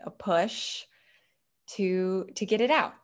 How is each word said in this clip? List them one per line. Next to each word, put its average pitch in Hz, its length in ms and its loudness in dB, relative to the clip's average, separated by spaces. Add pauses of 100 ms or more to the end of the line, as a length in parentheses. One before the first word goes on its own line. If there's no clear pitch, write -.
a - 60 -12
push - 720 0 (960)
to, 185 580 0
to 208 100 -4
get 214 140 2
it 240 100 4
out 294 240 2 (100)